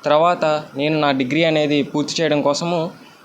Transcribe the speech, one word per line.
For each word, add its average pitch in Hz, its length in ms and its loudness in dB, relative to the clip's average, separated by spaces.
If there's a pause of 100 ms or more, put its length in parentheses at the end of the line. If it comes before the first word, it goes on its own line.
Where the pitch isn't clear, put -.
తర్వాత 160 400 2 (320)
నేను 151 240 0
నా 143 100 2
డిగ్రీ 135 340 0
అనేది 151 380 2
పూర్తి 151 400 -4
చేయడం 147 200 0
కోసము 170 480 -2 (340)